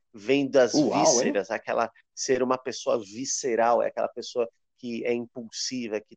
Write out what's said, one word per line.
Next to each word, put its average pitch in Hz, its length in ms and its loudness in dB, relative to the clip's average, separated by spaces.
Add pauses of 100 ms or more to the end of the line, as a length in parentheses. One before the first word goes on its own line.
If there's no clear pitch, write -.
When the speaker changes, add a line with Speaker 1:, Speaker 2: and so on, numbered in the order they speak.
(140)
Speaker 1:
vem 127 360 0
das 123 240 4
Speaker 2:
Uau, 147 180 6
hein? 98 100 0
Speaker 1:
vísceras, 123 500 2
aquela 117 400 -2 (240)
ser 127 260 0
uma 127 160 0
pessoa 123 440 -4
visceral, 113 840 0
é 107 40 0
aquela 113 200 -4
pessoa 117 420 -6 (280)
que 117 280 -8
é 120 80 0
impulsiva, 117 840 -8
que - 180 -20